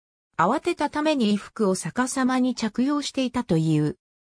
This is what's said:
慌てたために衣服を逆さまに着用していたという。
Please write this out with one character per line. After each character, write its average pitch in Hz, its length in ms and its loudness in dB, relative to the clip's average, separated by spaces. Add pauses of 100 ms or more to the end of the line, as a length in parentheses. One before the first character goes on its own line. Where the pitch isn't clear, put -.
(380)
慌 208 240 2
て 349 120 -2
た 294 160 -2
た 302 120 -6
め 302 160 2
に 240 80 2
衣 208 120 2
服 - 320 -2
を 190 60 2
逆 247 320 -4
さ 262 160 -2
ま 254 160 2
に 254 160 0
着 226 280 -2
用 294 180 0
し 277 100 -8
て 262 140 -2
い 240 60 -4
た 247 120 -4
と 165 140 0
い 160 220 2
う。 151 180 -2 (420)